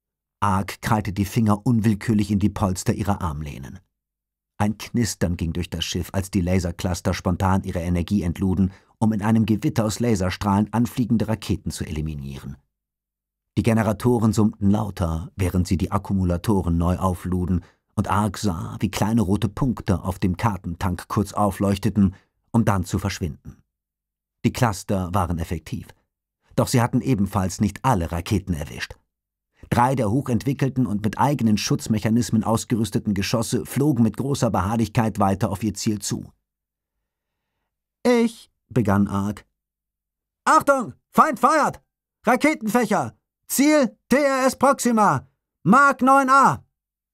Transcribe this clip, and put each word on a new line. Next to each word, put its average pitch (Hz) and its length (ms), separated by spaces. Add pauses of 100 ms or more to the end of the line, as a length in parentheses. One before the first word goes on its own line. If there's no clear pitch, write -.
(400)
Ark 98 440
krallte 107 300
die 98 120
Finger 104 400
unwillkürlich 107 640
in 104 80
die 101 120
Polster 98 440
ihrer 101 280
Armlehnen. 73 580 (800)
Ein 104 180
Knistern 101 580
ging 82 180
durch 85 180
das 80 120
Schiff, - 300
als 95 160
die 98 120
Lasercluster 90 720
spontan 95 480
ihre 92 160
Energie 87 420
entluden, 92 500 (280)
um 110 140
in 101 100
einem 110 240
Gewitter 110 380
aus 107 140
Laserstrahlen 101 760
anfliegende 113 540
Raketen 98 440
zu - 140
eliminieren. 69 720 (1000)
Die 104 80
Generatoren 110 680
summten 104 360
lauter, 95 680
während 90 320
sie 92 100
die 90 140
Akkumulatoren 92 840
neu 85 200
aufluden, 90 680 (320)
und 104 120
Ark 101 300
sah, 107 420
wie 101 120
kleine 113 300
rote 101 280
Punkte 104 540
auf - 160
dem 92 180
Kartentank 90 720
kurz - 260
aufleuchteten, 98 840 (360)
um 117 140
dann 98 200
zu - 140
verschwinden. - 640 (840)
Die 113 80
Cluster 98 600
waren 87 260
effektiv. - 480 (680)
Doch 120 120
sie 127 140
hatten 120 200
ebenfalls 98 580
nicht 101 240
alle 95 280
Raketen 92 420
erwischt. 73 420 (760)
Drei 127 240
der 110 160
hochentwickelten 131 720
und 104 180
mit 104 140
eigenen 113 400
Schutzmechanismen 110 840
ausgerüsteten 110 720
Geschosse 107 500
flogen 131 380
mit 110 140
großer 131 340
Beharrlichkeit 107 640
weiter 98 320
auf 95 140
ihr 104 100
Ziel 107 260
zu. - 320 (1700)
„Ich“, 233 460 (180)
begann 101 380
Ark. 98 400 (1000)
„Achtung! 269 480 (160)
Feind 254 300
feuert! 269 420 (420)
Raketenfächer! 220 920 (320)
Ziel 294 480 (120)
T 247 80
R 269 280
S 254 120
Proxima! 220 680 (380)
Mark 269 380
neun 269 280
A!“ 254 340 (500)